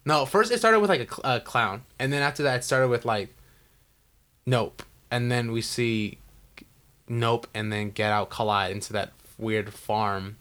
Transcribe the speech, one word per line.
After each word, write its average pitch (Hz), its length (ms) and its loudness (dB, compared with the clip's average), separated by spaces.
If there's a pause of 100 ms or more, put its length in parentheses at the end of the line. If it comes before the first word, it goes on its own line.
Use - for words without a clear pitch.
No, 147 200 2
first 214 260 2
it 240 80 0
started 220 200 6
with, 208 100 4
like, 160 120 4
a - 120 -8
cl-, 127 220 0
a 117 60 0
clown, 110 420 0 (160)
and 135 140 0
then 143 80 0
after 143 220 0
that 127 180 2
it - 20 -10
started 131 240 2
with, 120 160 0
like, 107 320 -2 (1120)
Nope, 123 360 0 (300)
and 120 180 0
then 120 220 0
we 117 100 -2
see 110 580 -2 (880)
Nope, 117 440 0
and 107 180 -4
then 104 200 -4
Get 107 220 0
Out 101 160 0
collide 101 420 0
into 101 220 -8
that 104 180 -4 (260)
weird 107 360 -4
farm 104 680 -4